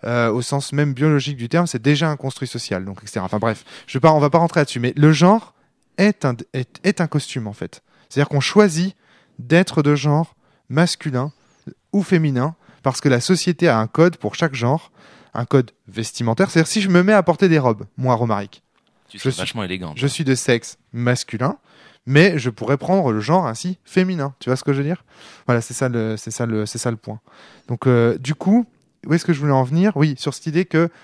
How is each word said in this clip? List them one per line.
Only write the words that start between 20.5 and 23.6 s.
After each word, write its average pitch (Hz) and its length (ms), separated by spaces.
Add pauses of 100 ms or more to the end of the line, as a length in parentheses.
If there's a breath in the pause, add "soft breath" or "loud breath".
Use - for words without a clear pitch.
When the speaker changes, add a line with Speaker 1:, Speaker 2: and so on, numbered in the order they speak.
Speaker 1:
masculin, 123 640 (500 soft breath)
mais 156 320
je 123 120
pourrais 117 280
prendre 175 320
le 107 100
genre 156 280
ainsi 175 360